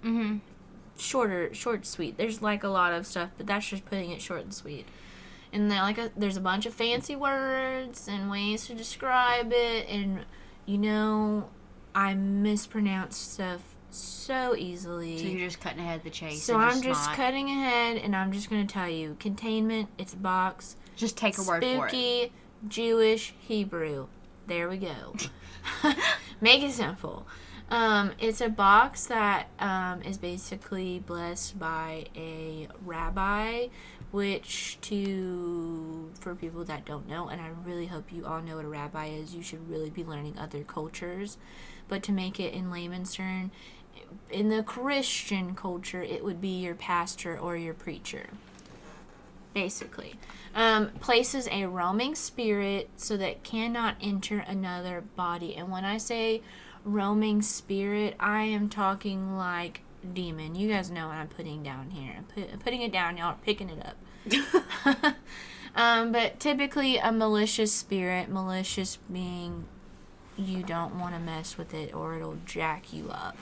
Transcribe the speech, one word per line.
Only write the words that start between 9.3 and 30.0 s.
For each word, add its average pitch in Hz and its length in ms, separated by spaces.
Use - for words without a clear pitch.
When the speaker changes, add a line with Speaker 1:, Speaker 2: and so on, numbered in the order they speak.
Speaker 2:
it, 233 340
and, 196 380
you 202 140
know, 214 720
I 196 200
mispronounce 202 1000
stuff 180 440
so - 680
easily. 175 640
Speaker 1:
So 165 80
you're 185 220
just 170 140
cutting 165 180
ahead 170 200
of - 40
the 165 80
chase 151 320
Speaker 2:
So 240 120
Speaker 1:
and 220 80
Speaker 2:
I'm 240 100
Speaker 1:
just 254 100
Speaker 2:
just 262 240
Speaker 1:
not 151 80
Speaker 2:
cutting 269 340
ahead, 240 480
and 202 180
I'm 190 160
just 202 200
gonna 208 160
tell 185 220
you: 156 300
containment, 220 760
it's 190 160
a 185 40
box. 185 580
Speaker 1:
Just - 220
take 196 220
a 196 40
word 175 200
for 254 240
it. - 20
Speaker 2:
Spooky, 240 420
Jewish, 226 720
Hebrew. 165 680
There 170 240
we 185 80
go. 139 380
Speaker 1:
<laughs> 294 100
Speaker 2:
<laughs> - 0
Make 247 200
it 277 120
simple. 196 520
Um, 220 480
it's 226 220
a 233 80
box 214 580
that, 208 400
um, 185 440